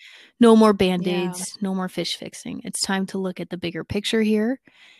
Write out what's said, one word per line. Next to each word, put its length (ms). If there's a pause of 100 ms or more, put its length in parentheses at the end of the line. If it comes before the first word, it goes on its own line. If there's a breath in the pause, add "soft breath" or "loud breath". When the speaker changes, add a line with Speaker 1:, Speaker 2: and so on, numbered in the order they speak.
(400 loud breath)
Speaker 1:
no 160
more 180
Band-Aids, 680
Speaker 2:
Yeah. 60 (160)
Speaker 1:
no 140
more 140
fish 260
fixing. 480
It's 180
time 260
to 100
look 220
at 100
the 80
bigger 260
picture 380
here. 380 (400 soft breath)